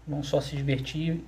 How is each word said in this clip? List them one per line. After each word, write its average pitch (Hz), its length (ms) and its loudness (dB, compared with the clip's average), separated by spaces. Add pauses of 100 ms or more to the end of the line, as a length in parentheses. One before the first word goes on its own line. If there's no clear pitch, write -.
vão 147 200 -2
só 143 160 2
se 143 160 -4
divertir 143 720 0